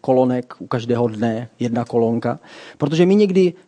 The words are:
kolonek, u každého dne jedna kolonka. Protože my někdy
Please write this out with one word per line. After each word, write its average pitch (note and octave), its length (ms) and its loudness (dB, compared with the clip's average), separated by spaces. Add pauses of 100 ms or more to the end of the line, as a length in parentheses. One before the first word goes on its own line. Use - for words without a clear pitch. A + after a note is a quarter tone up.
kolonek, B2+ 580 0
u F#2 80 -16
každého A#2+ 420 -2
dne A2+ 400 -4 (120)
jedna A#2+ 240 -4
kolonka. A#2 540 -2 (400)
Protože D#3+ 280 2
my F#3+ 80 4
někdy F#3+ 380 4 (160)